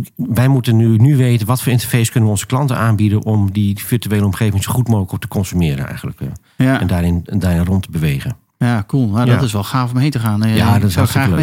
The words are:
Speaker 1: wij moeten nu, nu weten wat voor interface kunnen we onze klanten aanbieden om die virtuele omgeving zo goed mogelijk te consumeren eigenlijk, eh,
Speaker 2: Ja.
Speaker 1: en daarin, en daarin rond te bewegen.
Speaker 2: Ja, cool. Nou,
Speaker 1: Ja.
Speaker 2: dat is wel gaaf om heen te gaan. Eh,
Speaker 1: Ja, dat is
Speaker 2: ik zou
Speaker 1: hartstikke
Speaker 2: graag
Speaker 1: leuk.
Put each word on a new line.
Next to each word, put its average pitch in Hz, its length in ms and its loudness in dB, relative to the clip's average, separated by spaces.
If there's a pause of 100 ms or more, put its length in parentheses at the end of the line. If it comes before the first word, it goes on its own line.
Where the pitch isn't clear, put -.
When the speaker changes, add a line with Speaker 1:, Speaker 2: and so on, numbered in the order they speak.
(160)
Speaker 1:
wij 117 320 0
moeten 123 280 2
nu, 113 200 4
nu 135 200 6
weten 120 300 2
wat 127 160 -2
voor 120 100 0
interface 117 380 0
kunnen 107 180 2
we 104 60 0
onze - 120 -4
klanten 131 300 -2
aanbieden 107 480 0
om 101 280 0
die 101 320 -2
virtuele 104 400 -2
omgeving 98 380 0
zo 101 100 -6
goed 117 160 0
mogelijk 98 340 -2
te - 60 -10
consumeren 135 580 -2
eigenlijk, - 340 -12
eh, 135 60 -6 (300)
Speaker 2:
Ja. 131 240 0
Speaker 1:
en 92 60 0
daarin, 87 380 0
en 101 140 -6
daarin 87 260 0
rond 95 180 0
te - 80 -16
bewegen. 143 460 -4 (220)
Speaker 2:
Ja, 120 280 0
cool. 131 220 0
Nou, 113 180 0
Speaker 1:
Ja. 120 80 2
Speaker 2:
dat - 80 0
is 113 100 -2
wel 101 120 -2
gaaf 127 260 -2
om 123 60 -6
heen 143 140 2
te 131 80 -4
gaan. 110 260 0
Eh, 110 120 2
Speaker 1:
Ja, 110 100 2
dat 104 100 4
is 98 80 2
Speaker 2:
ik 101 60 0
zou 82 60 -4
Speaker 1:
hartstikke 131 320 2
Speaker 2:
graag - 0 -
Speaker 1:
leuk. 85 140 2